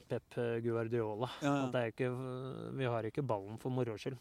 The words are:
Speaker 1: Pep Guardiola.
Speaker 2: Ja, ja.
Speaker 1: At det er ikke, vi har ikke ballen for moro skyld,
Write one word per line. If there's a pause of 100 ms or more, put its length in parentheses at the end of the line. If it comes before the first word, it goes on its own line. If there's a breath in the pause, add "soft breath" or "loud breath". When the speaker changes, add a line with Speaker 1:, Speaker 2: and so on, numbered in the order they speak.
Speaker 1:
Pep (260)
Guardiola. (140)
Speaker 2:
Ja,
ja.
Speaker 1:
At
det
er
ikke,
vi
har
ikke
ballen
for
moro
skyld,